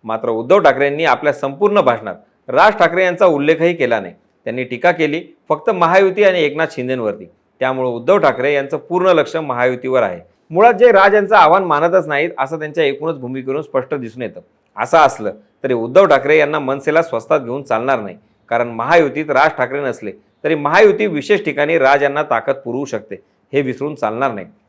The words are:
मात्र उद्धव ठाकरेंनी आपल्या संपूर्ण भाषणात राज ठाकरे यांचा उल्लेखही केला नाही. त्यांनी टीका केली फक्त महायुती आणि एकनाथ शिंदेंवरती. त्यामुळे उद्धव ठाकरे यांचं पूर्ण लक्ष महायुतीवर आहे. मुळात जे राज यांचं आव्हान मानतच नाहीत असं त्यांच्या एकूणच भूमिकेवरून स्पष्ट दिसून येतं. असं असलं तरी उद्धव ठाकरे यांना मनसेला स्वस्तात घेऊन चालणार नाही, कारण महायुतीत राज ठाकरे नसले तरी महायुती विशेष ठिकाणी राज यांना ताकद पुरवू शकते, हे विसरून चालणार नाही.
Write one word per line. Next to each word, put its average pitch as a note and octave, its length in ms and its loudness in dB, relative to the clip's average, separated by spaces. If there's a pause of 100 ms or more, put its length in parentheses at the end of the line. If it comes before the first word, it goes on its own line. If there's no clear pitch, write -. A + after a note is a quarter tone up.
मात्र A2+ 240 -6
उद्धव B2 300 2
ठाकरेंनी C#3+ 460 -2
आपल्या C#3 280 0
संपूर्ण F#3+ 480 -2
भाषणात A#2 340 -2 (340)
राज F3 240 4
ठाकरे F3 300 0
यांचा F3+ 220 0
उल्लेखही D#3+ 500 2
केला A#2+ 240 0
नाही. F2+ 140 -12 (320)
त्यांनी B2 180 -6
टीका B2+ 280 0
केली D#3 300 -2 (280)
फक्त G#3 220 -2
महायुती F#3+ 520 2
आणि F#3 180 2
एकनाथ D3 300 -2
शिंदेंवरती. A#2 540 -6 (360)
त्यामुळे C3 280 -2
उद्धव A#2+ 280 0
ठाकरे C#3 360 2
यांचं C#3 260 -4
पूर्ण F3+ 300 0
लक्ष D#3+ 280 2
महायुतीवर B2+ 680 -2
आहे. F2+ 160 -4 (320)
मुळात G#3+ 220 4
जे A#3 180 4
राज G3 240 6
यांचं G#3 200 2
आव्हान F3 280 6
मानतच E3 440 0
नाहीत D3+ 220 -2 (100)
असं C#3+ 200 -4
त्यांच्या D#3 240 -4
एकूणच D3 340 -4
भूमिकेवरून C3 440 -8
स्पष्ट C#3 340 -4
दिसून B2 280 -10
येतं. - 180 -12 (360)
असं A#2+ 200 0
असलं A2+ 360 2 (300)
तरी C3 100 0
उद्धव B2 320 4
ठाकरे D3 320 2
यांना D3+ 220 0
मनसेला C#3 420 -2
स्वस्तात D3+ 380 -2
घेऊन C3 240 -8
चालणार B2 360 -2
नाही, G2 160 -12 (360)
कारण A#2+ 180 -2
महायुतीत D3 600 0
राज D3 280 2
ठाकरे C3 240 -4
नसले A2+ 300 -6 (320)
तरी D#3+ 120 0
महायुती F#3 520 2
विशेष F#3 360 -2
ठिकाणी D3 340 -2
राज C#3 260 4
यांना C#3+ 200 -2
ताकद C3 320 -2
पुरवू B2+ 300 -8
शकते, G#2 300 -10 (380)
हे C#3+ 80 0
विसरून C3+ 340 -6
चालणार A#2+ 360 -4
नाही. G2+ 160 -12 (220)